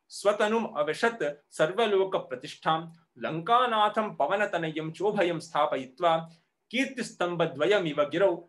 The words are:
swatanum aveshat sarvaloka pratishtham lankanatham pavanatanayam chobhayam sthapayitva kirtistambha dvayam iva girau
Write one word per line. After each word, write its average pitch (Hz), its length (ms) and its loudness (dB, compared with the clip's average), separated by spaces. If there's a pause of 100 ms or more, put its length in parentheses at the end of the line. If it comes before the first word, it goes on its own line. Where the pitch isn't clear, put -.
(100)
swatanum 208 640 0
aveshat 151 640 -2 (140)
sarvaloka 190 760 0
pratishtham 165 640 -4 (280)
lankanatham 214 960 2
pavanatanayam 160 800 -2
chobhayam 180 460 0
sthapayitva 160 880 0 (420)
kirtistambha 180 840 -2
dvayam 175 320 2
iva 143 220 0
girau 175 380 2